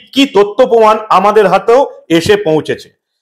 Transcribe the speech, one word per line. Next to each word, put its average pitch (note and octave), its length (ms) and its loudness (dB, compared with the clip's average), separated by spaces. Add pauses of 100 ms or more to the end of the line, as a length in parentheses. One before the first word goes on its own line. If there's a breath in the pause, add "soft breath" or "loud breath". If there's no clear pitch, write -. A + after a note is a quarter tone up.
(140)
কি C4+ 120 0
তথ্য G#3 420 0
প্রমাণ A3 300 2 (120)
আমাদের G3+ 380 0
হাতেও A3+ 400 0 (200)
এসে E3 280 0
পৌঁছেছে। D#3 680 -6 (200)